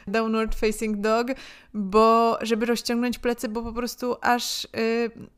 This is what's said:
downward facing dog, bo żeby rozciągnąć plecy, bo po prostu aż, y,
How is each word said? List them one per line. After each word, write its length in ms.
downward 480
facing 420
dog, 300
bo 680
żeby 240
rozciągnąć 540
plecy, 300
bo 120
po 120
prostu 480
aż, 440
y, 460